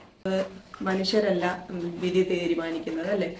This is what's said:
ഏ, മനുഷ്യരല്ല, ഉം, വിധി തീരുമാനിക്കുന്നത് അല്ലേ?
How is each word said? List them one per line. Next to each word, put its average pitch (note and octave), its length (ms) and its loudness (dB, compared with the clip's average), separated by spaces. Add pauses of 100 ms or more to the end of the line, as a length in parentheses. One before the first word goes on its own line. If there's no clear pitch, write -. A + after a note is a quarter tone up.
(280)
ഏ, F#3+ 120 2 (420)
മനുഷ്യരല്ല, F#3+ 640 2 (240)
ഉം, F3+ 140 -6 (200)
വിധി F3+ 260 4
തീരുമാനിക്കുന്നത് E3 840 0
അല്ലേ? F3 140 0 (100)